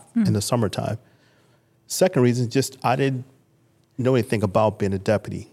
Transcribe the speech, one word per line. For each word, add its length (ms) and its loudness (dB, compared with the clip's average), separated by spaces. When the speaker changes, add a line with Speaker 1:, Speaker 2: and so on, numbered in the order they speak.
Speaker 1:
Hmm. 120 2
Speaker 2:
in 60 2
the 80 0
summertime. 580 -2
Second 360 2
reason, 280 2
just 320 -2
I 140 2
didn't 280 -2
know 180 2
anything 280 0
about 360 0
being 140 -2
a 60 -4
deputy 540 -2